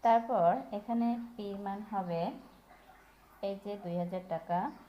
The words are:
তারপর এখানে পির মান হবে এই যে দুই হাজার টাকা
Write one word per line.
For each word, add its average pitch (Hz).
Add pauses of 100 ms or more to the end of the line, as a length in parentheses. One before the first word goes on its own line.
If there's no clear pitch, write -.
তারপর 233 (300)
এখানে 233 (280)
পির 202 (100)
মান 196 (120)
হবে 175 (1300)
এই 196
যে 202 (100)
দুই 175
হাজার 180
টাকা 175 (300)